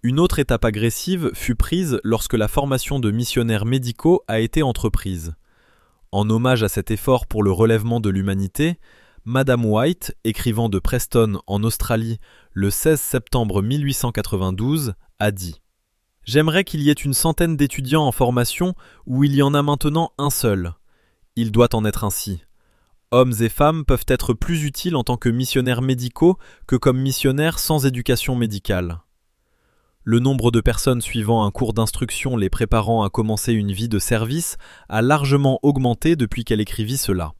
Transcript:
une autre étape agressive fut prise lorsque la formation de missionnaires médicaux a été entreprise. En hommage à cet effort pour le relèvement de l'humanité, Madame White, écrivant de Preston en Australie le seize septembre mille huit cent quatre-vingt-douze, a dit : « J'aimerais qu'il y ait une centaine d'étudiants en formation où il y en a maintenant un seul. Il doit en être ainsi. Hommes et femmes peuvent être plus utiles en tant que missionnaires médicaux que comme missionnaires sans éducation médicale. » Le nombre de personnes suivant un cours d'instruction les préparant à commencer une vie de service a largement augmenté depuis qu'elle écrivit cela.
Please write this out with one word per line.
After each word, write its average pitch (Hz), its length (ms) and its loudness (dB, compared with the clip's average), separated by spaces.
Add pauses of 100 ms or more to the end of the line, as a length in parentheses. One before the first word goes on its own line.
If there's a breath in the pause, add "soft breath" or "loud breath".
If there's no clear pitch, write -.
une 131 200 0
autre 175 180 2
étape 131 240 0
agressive 117 680 0
fut - 220 -4
prise 160 500 0
lorsque 110 300 -2
la 107 120 2
formation 135 540 -2
de 107 100 0
missionnaires 113 540 -2
médicaux 127 640 0
a 110 100 0
été 117 240 0
entreprise. 95 720 -2 (800)
En 104 160 0
hommage 117 340 2
à 101 60 0
cet - 220 -4
effort 123 360 0
pour 107 160 0
le 98 80 4
relèvement 113 480 2
de 107 100 0
l'humanité, 98 720 -2 (460 soft breath)
Madame 123 400 2
White, 113 580 0
écrivant 113 460 0
de 98 100 0
Preston 113 680 0
en 104 200 -2
Australie 113 540 -2 (340 soft breath)
le 101 160 0
seize 151 320 2
septembre 113 600 -2
mille 135 220 -2
huit 139 100 -2
cent 120 200 -2
quatre-vingt-douze, 107 800 -2 (260)
a 104 120 2
dit : « 92 300 -8 (600)
J'aimerais 156 400 2
qu'il 151 180 -4
y 143 80 4
ait 151 40 6
une 143 200 -2
centaine 165 440 0
d'étudiants 143 480 0
en 127 60 2
formation 123 640 0 (300 soft breath)
où 131 180 2
il 143 120 2
y 139 60 4
en 139 120 4
a 143 80 4
maintenant 147 560 0
un 143 120 -2
seul. 92 440 -2 (640)
Il 113 160 -2
doit 117 240 4
en 107 100 0
être 107 180 -2
ainsi. 98 400 -6 (680)
Hommes 127 280 4
et 113 100 2
femmes 151 360 2
peuvent 127 220 2
être 127 260 0
plus 156 300 -2
utiles 156 320 -4
en 123 80 0
tant 123 140 -2
que 123 120 0
missionnaires 123 520 0
médicaux 131 560 2 (280 soft breath)
que - 100 0
comme 127 240 2
missionnaires 135 600 0
sans 151 260 0
éducation 127 500 0
médicale. » 98 680 -4 (1000)
Le 113 160 4
nombre 131 300 2
de 175 120 2
personnes 123 400 2
suivant 110 440 0
un 101 60 0
cours 113 220 -2
d'instruction 117 640 -2
les 98 120 0
préparant 113 540 2
à 98 60 0
commencer 110 440 -2
une 104 200 0
vie 110 160 -4
de 107 100 0
service 117 580 -2 (300 loud breath)
a 110 140 -2
largement 139 600 2
augmenté 143 540 2
depuis 120 300 -2
qu'elle 107 160 0
écrivit 110 360 -4
cela. 87 420 -2